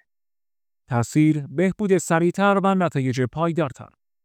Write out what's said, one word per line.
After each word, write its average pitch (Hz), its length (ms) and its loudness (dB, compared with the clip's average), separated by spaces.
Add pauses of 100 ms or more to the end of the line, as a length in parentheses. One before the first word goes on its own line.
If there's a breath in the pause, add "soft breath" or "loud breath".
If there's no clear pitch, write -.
(880)
تأثیر: 151 600 2
بهبود 185 480 0
سریعتر 175 680 2
و 190 120 2
نتایج 135 460 -2
پایدارتر. 156 680 -4 (360)